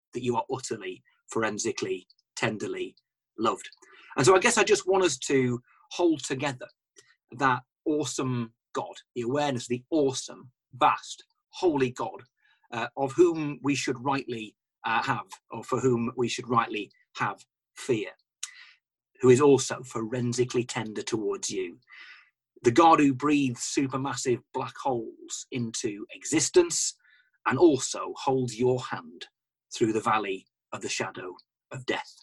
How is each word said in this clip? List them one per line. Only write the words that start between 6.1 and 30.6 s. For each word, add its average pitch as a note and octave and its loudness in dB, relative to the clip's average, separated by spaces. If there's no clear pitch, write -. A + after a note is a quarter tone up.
together C#3 -6
that B2+ 0
awesome C3 -2
God, - -8
the B2 -6
awareness C3+ -2
of - -16
the B2 -4
awesome, - -2
vast, B2 0
holy C3 2
God, A2 -8
uh, A#2 -4
of C#3 -2
whom D#3+ 2
we C#3+ -2
should C3 -4
rightly, B2 -6
uh, A2+ 0
have, A2 -4
or A2 -10
for B2 -2
whom A#2+ 2
we A#2+ 0
should A#2 -8
rightly A2 0
have G#2 -4
fear, G#2+ -2
who B2+ 8
is B2 10
also C#3+ 6
forensically A#2+ -2
tender G#2+ -6
towards G2+ -4
you. F#2 -6
The A#2+ 8
God E3 8
who C#3 4
breathes C#3 0
supermassive C3 -2
black B2+ -6
holes - -6
into A2+ -6
existence - 2
and A#2+ 0
also A#2+ 4
holds B2+ -2
your B2 2
hand F2 -10
through A2 0
the A2 0
valley G#2 -2